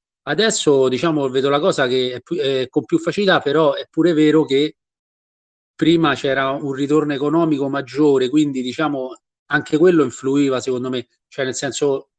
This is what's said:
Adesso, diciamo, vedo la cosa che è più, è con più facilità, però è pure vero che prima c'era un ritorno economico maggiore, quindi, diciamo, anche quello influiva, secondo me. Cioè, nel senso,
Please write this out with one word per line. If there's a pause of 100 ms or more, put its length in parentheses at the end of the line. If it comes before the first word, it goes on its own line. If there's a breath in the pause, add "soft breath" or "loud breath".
(280)
Adesso,
diciamo,
vedo
la
cosa
che
è
più,
è
con
più
facilità,
però
è
pure
vero
che (1000)
prima
c'era
un
ritorno
economico
maggiore,
quindi,
diciamo, (260)
anche
quello
influiva,
secondo
me. (200)
Cioè,
nel
senso,